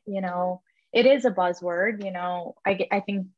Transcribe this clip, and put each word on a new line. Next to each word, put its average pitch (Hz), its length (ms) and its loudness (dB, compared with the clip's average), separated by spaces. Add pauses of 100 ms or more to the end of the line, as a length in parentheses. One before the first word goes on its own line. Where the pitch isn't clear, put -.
You 196 160 -4
know, 180 400 -2 (300)
it 233 140 4
is 262 180 6
a 247 80 2
buzzword, 180 720 -2
you 196 80 -6
know, 180 440 -6 (100)
I, 196 260 0
I 202 80 2
think 196 280 -4 (100)